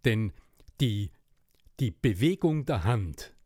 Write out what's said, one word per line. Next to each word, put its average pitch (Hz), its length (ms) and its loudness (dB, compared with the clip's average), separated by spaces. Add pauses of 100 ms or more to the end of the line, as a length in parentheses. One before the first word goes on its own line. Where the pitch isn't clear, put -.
Denn 110 280 0 (480)
die, 104 300 0 (720)
die 120 100 0
Bewegung 156 760 0
der 113 180 0
Hand 98 500 -2 (120)